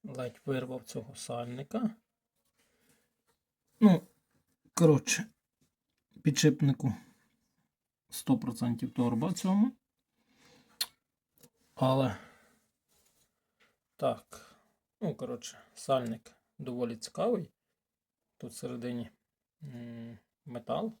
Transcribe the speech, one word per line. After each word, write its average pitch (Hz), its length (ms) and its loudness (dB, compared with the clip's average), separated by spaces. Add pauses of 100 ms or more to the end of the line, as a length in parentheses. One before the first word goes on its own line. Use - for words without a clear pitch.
Ледь 127 420 -10
вирвав 127 380 -6
цього - 320 -12
сальника. 123 800 -6 (1800)
Ну, 190 280 8 (680)
коротше, 156 520 6 (1000)
підшипнику 139 720 4 (1160)
сто - 280 0
процентів 120 560 -4
торба 123 400 0
цьому. 202 380 2 (2000)
Але 131 420 2 (1800)
так, - 600 -6 (460)
ну, 160 140 -4
коротше, 123 440 -10 (140)
сальник 123 580 -2 (260)
доволі 123 380 -6
цікавий. 185 560 -2 (840)
Тут 120 140 -12
всередині, 120 580 -8 (540)
м, 117 560 -14 (260)
метал. 139 560 -6